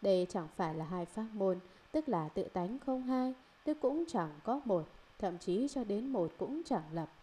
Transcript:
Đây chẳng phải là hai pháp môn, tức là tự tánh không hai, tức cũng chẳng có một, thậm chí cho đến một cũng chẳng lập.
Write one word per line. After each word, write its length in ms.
Đây 280
chẳng 260
phải 200
là 100
hai 200
pháp 280
môn, 260
tức 180
là 200
tự 140
tánh 360
không 220
hai, 320
tức 180
cũng 260
chẳng 220
có 220
một, 220
thậm 180
chí 300
cho 160
đến 240
một 300
cũng 280
chẳng 180
lập. 160